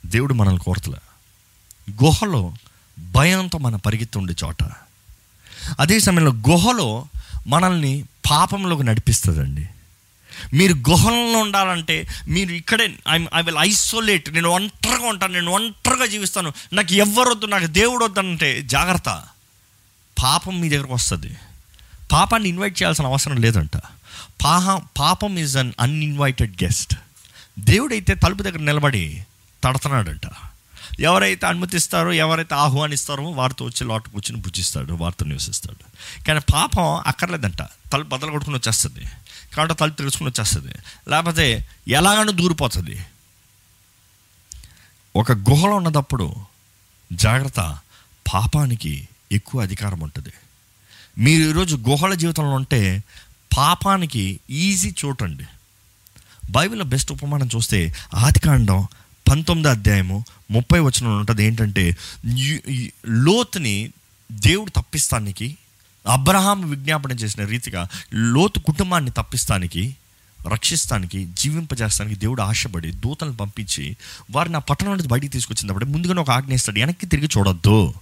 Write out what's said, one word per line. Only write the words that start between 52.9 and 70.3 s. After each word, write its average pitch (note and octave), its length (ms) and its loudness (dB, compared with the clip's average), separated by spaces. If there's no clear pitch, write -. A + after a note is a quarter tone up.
పాపానికి D3 840 2
ఈజీ F#3 440 0
చోటు C3 200 -4
అండి. C#2+ 200 -8
బైబిల్లో F#3+ 340 0
బెస్ట్ C3+ 280 -2
ఉపమానం C#3+ 440 -2
చూస్తే F#2 380 0
ఆదికాండం A2+ 720 4
పంతొమ్మిదో D#3 400 2
అధ్యాయము G2+ 540 2
ముప్పై A#2+ 300 4
వచనంలో B2 360 2
ఉంటుంది. G#2 280 2
ఏంటంటే G2+ 520 2
యు-, C3 440 -4
యు-, B2 200 -4
లోతుని B2 840 2
దేవుడు E3+ 380 0
తప్పిస్తానికి, A#2+ 840 -4
అబ్రహాం F#3 640 2
విజ్ఞాపన C#3 420 -4
చేసిన G#2+ 320 -4
రీతిగా G#2+ 440 -6
లోతు A#2+ 460 2
కుటుంబాన్ని E3 500 0
తప్పిస్తానికి, G#2+ 840 -2